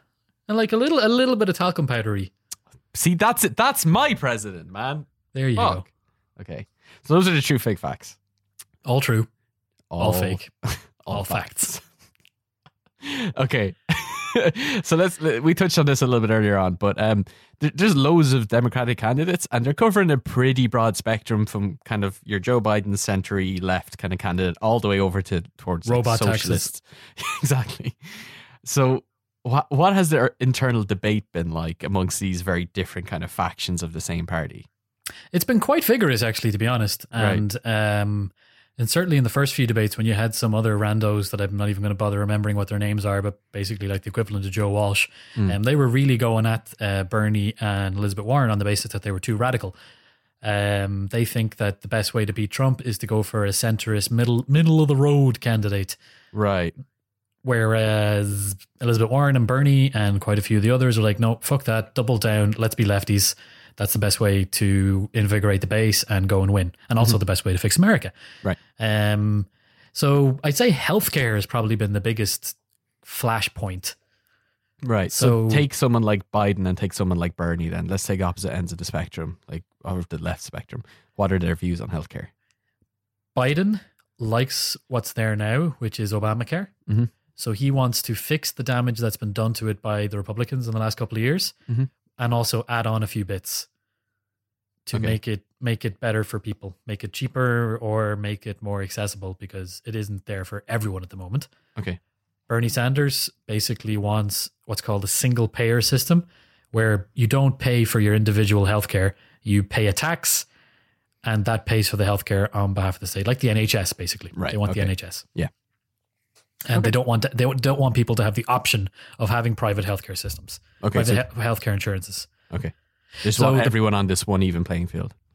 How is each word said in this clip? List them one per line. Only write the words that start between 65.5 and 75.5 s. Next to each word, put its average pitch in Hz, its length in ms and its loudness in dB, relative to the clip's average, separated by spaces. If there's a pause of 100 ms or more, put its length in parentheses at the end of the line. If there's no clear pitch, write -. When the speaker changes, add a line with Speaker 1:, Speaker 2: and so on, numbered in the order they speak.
Speaker 1:
the - 60 -4
base 107 360 2
and 98 240 0
go 98 160 2
and 95 80 2
win. 92 220 0 (160)
And 113 100 2
also 113 140 6
Speaker 2:
Mm-hmm. 107 60 4
Speaker 1:
the 95 60 -2
best 95 200 0
way 95 80 0
to 90 40 0
fix - 200 0
America." 180 340 4 (320)
Speaker 2:
Right. 95 140 0 (200)
Speaker 1:
Um, 104 720 2 (460)
so 139 500 4
I'd 151 140 0
say 247 140 4
healthcare 143 640 0
has 104 100 0
probably 113 320 0
been 104 160 0
the 101 80 0
biggest - 560 -4 (480)
flashpoint. 104 880 -4 (880)
Speaker 2:
Right. 110 280 0
So 113 380 2
Speaker 1:
So 110 60 4